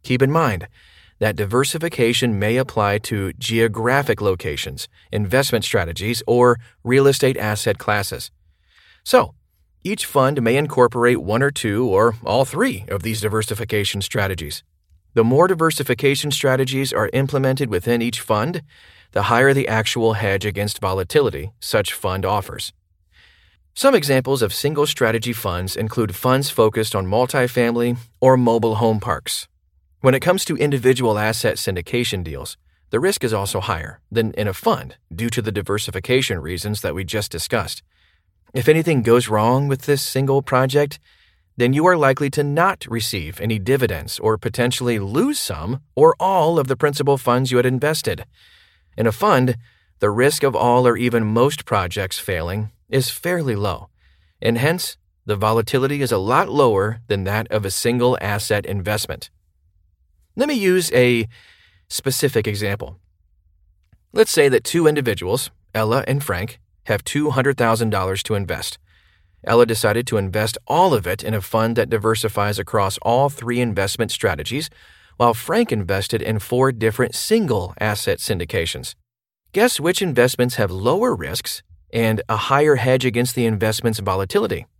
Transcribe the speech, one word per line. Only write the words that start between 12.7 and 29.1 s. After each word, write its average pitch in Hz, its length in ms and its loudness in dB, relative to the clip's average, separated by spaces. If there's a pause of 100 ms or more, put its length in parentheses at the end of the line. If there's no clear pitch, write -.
of 98 160 -6
these 110 180 -4
diversification 107 800 -2
strategies. 92 640 -4 (500)
The 117 100 4
more 139 240 6
diversification 147 840 0
strategies 131 640 0
are 104 180 0
implemented 135 580 0
within 117 320 0
each 117 200 -4
fund, 147 420 -2 (500)
the 101 100 0
higher 120 300 4
the 139 140 0
actual 110 460 0
hedge 101 320 -2
against 104 340 -4
volatility 95 800 0
such - 340 -2
fund 95 320 -4
offers. - 460 -4 (1040)
Some 269 200 4
examples 135 480 2
of 98 120 0
single 147 320 0
strategy 113 480 0
funds 92 420 -4
include 107 400 -2
funds 135 340 0
focused 110 460 2
on 95 120 -2
multifamily 120 880 0 (220)
or 131 180 6
mobile 117 380 2
home 110 240 2
parks. - 480 -6 (520)